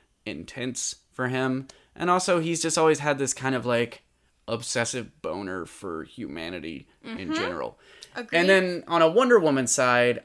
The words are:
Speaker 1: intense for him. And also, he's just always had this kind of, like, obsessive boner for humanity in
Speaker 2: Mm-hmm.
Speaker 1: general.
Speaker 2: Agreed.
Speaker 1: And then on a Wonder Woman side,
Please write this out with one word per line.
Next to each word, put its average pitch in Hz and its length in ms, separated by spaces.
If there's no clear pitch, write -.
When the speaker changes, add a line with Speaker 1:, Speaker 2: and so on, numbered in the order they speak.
Speaker 1:
intense 120 680
for 127 160
him. 131 380
And 170 120
also, 180 300
he's 165 240
just 160 160
always 156 220
had 143 180
this 135 160
kind 131 220
of, 117 100
like, 120 360
obsessive 117 720
boner 90 420
for 85 400
humanity 82 840
in 226 120
Speaker 2:
Mm-hmm. 156 180
Speaker 1:
general. - 440
Speaker 2:
Agreed. 226 220
Speaker 1:
And 180 100
then 185 400
on 165 140
a 165 60
Wonder 240 300
Woman 135 300
side, 123 560